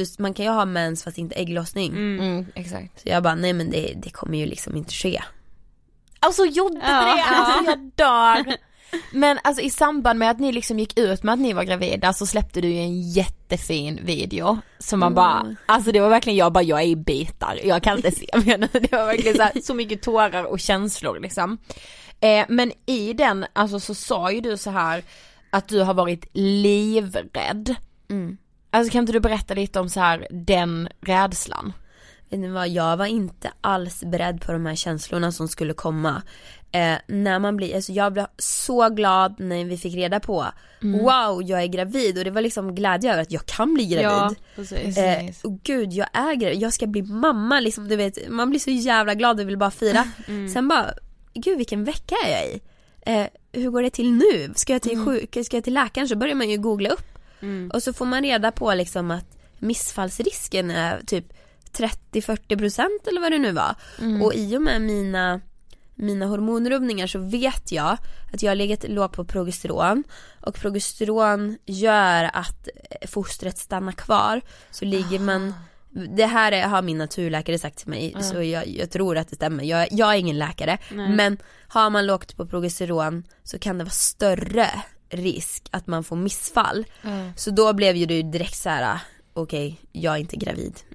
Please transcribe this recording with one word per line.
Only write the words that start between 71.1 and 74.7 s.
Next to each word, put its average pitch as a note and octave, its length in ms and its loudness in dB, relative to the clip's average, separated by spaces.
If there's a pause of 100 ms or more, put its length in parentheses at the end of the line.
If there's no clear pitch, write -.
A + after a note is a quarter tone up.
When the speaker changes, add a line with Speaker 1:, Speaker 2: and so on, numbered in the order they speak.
Speaker 1:
gör F#3+ 680 4
att, - 340 -8 (340)
eh, G3 60 -12
fostret F#3 500 -6
stannar F#3+ 340 -6
kvar. G#3+ 500 0 (300)